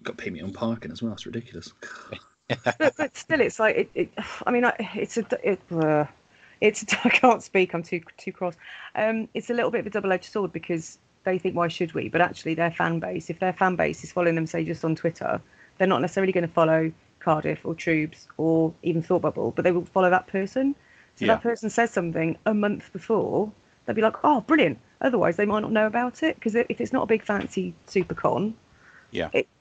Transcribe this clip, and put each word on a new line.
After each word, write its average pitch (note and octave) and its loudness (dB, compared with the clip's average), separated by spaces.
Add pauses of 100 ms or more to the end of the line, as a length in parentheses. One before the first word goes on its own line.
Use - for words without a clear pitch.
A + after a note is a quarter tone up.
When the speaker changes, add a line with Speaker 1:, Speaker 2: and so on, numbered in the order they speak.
Speaker 1:
got - -12
to - -12
pay G2+ -8
me D#2+ -10
on G2 -10
parking A#2 -6
as - -14
well. A2+ -4
It's - -14
ridiculous. - -12
<laughs> - -20 (960)
Speaker 2:
But, D4+ 2
but D4+ -6
still, D#4+ -2
it's - 0
like, A3 2
it, - 0
it, - -2 (360)
I B3+ 0
mean, B3 4
I, A#3 2 (180)
it's - -6
a, A3+ 0 (240)
it, F#3+ 0 (100)
uh, D#3 2 (560)
it's G#3+ 2
a, - -2
<laughs> - -2
I A#3+ 4
can't A3+ 6
speak. F#3 0
I'm E3+ -2
too, E3+ -6 (160)
too - -12
cross. F3 -6 (400)
Um, A3 -2
it's - -6
a A#3+ 0
little A#3+ 0
bit A3+ 0
of G#3+ -4
a - -10
double-edged F#3+ -2
sword F#3+ -2
because E3 -6 (260)
they F#3+ 0
think, F#3 -4
"Why E3+ 2
should E3 -4
we?" C#3 -4
But E3 2
actually, E3 0
their E3+ 0
fan E3 0
base, F#3 -6
if E3 -8
their F#3 0
fan F#3 2
base D#3+ 0
is - -14
following E3+ 2
them, D#3+ 0
say, D#3+ -4
just E3 -6
on D#3+ 0
Twitter, - -4 (360)
they're F#3+ 2
not D3+ 4
necessarily F#3+ 0
gonna E3+ 0
follow D#3+ 4 (280)
Cardiff D#3 0
or E3 -4
Troobs D#3+ -2
or D#3+ 2 (100)
even E3 0
Thought F3 2
Bubble, A2+ -2
but E3 -2
they F3 4
will E3+ 0
follow F#3 2
that F#3 2
person. C4 -2 (400)
So A3 -2
Speaker 3:
Yeah. A3 6
Speaker 2:
that A3 -2
person A#3 -2
says A#3 2
something E3 -2
a G#3+ 2
month G#3 -2
before, F#3+ 0 (360)
they'll - -2
be A3 0
like, A3 2
"Oh, C#4 4
brilliant." C4+ 2 (240)
Otherwise, F#3+ 2
they G#3 2
might G#3 2
not G#3+ -4
know A3 2
about A#3+ -4
it D#4+ 0
'cause A3 0
if - 0
it's A#3 -6
not C4 0
a - -2
big A3 2
fancy F#3+ -4 (140)
super F3 0
con, G3+ 0 (580)
Speaker 3:
Yeah. F2 -4
Speaker 2:
it, - 2 (140)